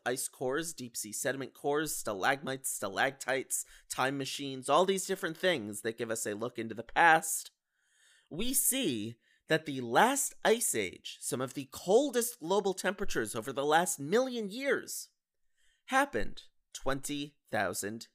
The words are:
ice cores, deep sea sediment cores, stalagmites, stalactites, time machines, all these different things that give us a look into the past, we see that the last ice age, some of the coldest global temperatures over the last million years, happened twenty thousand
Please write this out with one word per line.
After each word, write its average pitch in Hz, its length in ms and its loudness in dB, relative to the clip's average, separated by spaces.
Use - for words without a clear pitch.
ice 127 220 -2
cores, 147 460 -4
deep 123 220 -12
sea 104 180 -8
sediment 135 420 -4
cores, 147 400 -2
stalagmites, 135 760 -2
stalactites, 123 920 -2
time 139 300 0
machines, 135 500 -6
all 160 160 8
these 190 220 0
different 180 300 -4
things 110 440 0
that 113 160 -2
give 113 140 -4
us 113 160 -2
a 104 80 0
look 117 240 -6
into 113 160 -6
the 113 80 -8
past, - 680 4
we 233 240 -2
see 131 600 0
that 156 180 2
the 135 160 -6
last 185 540 4
ice 226 300 4
age, - 460 -4
some 127 200 -4
of 131 140 -6
the 139 160 -8
coldest 190 680 2
global 190 360 2
temperatures 180 580 0
over 113 180 -4
the 135 140 -2
last 160 340 4
million 220 520 0
years, 247 560 -2
happened 262 580 0
twenty 143 640 -4
thousand 104 640 -2